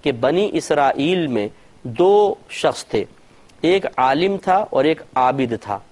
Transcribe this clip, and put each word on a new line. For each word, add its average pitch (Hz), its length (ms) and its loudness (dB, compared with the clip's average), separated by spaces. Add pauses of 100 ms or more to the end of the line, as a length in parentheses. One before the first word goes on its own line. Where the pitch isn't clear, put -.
کہ 143 100 0
بنی 143 400 0
اسرائیل 151 720 0
میں 107 220 -2 (340)
دو 190 520 2 (160)
شخص - 360 -4
تھے، 104 180 -2 (580)
ایک 180 240 0 (100)
عالم 151 400 0
تھا 190 340 0
اور 135 140 0
ایک 156 180 0 (120)
عابد 127 460 0
تھا 101 180 -8 (140)